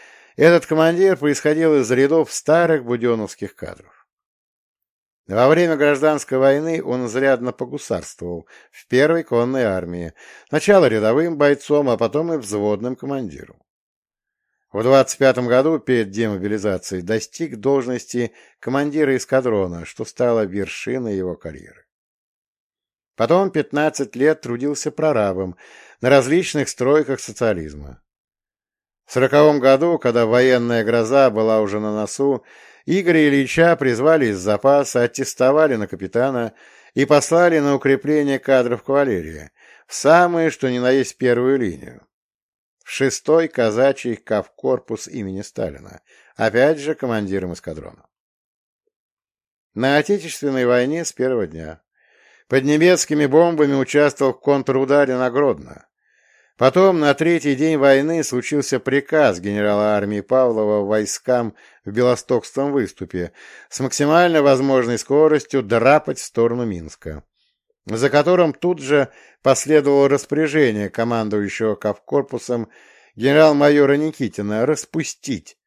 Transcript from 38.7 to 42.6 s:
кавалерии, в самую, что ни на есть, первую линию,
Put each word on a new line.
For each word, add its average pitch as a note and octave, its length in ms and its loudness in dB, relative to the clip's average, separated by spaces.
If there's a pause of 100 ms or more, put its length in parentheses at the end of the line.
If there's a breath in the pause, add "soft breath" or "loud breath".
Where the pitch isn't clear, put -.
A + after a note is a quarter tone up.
кавалерии, F2 680 -2 (360 soft breath)
в - 60 -20
самую, E3 580 2
что - 180 -4
ни B2 100 -4
на B2 120 2
есть, C3 260 0
первую B2+ 400 2
линию, F#2 480 -8 (800)